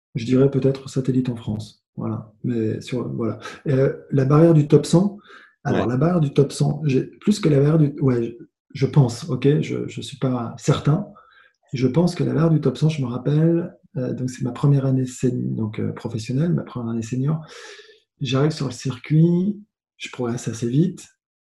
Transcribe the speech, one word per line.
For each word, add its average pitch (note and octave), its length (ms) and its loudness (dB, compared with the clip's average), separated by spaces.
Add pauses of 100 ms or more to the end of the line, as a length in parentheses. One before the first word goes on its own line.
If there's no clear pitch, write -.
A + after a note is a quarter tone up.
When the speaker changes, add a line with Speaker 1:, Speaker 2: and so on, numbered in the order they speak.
(160)
Speaker 1:
Je A2+ 100 -8
dirais C3 240 4
peut-être C3+ 400 -2
satellite B2+ 400 0
en A#2 60 -4
France. G#2+ 500 -10 (100)
Voilà. A2 380 -8 (100)
Mais A2+ 380 -2
sur, B2+ 260 -6
voilà. A#2+ 300 -4 (260)
Et, D3 80 -2
euh, C3+ 220 2 (160)
la C3 160 2
barrière D#3+ 260 8
du D3 160 4
top D3 160 6
cent, F#3+ 320 2 (480)
alors, F#2+ 220 0
Speaker 2:
Ouais. A#2+ 60 -2
Speaker 1:
la B2+ 40 0
barrière E3+ 240 2
du C#3+ 140 0
top C3+ 180 4
cent, D3 320 0
j'ai, C3 200 2
plus - 360 -2
que D#3+ 80 2
la C#3 100 4
barrière D3+ 200 4
du, C#3+ 220 2
ouais, B2+ 220 2
je, A#2 220 -10 (300)
je C3 120 -2
pense, A#2+ 440 2
ok, C#3 320 2
je, B2 260 -6
je A#2+ 140 -14
suis - 160 -14
pas A#2+ 400 -4
certain. D3+ 480 0 (680)
Je B2+ 140 0
pense E3 280 0
que C#3+ 100 -2
la B2+ 100 -2
barrière D#3+ 160 2
du D3+ 100 2
top - 160 0
cent, D#3 140 0
je C#3+ 100 -4
me B2+ 60 -4
rappelle, D#3 680 0 (220)
euh, B2+ 160 -4
donc B2+ 160 -6
c'est - 140 -12
ma B2+ 100 -4
première C#3 320 2
année C3 220 0
sen-, B2+ 480 -4
donc, A2 240 -6
euh, G#2+ 140 -4
professionnelle, A#2+ 600 -4
ma D3+ 120 -2
première A#2 280 -8
année A#2 100 -4
senior. C3 380 -4 (800)
J'arrive C3+ 300 0
sur D3 160 -6
le A2+ 60 -8
circuit, E3+ 840 0 (380)
je - 140 -14
progresse A#2+ 380 -6
assez A2+ 180 -6
vite, D#3 400 0 (380)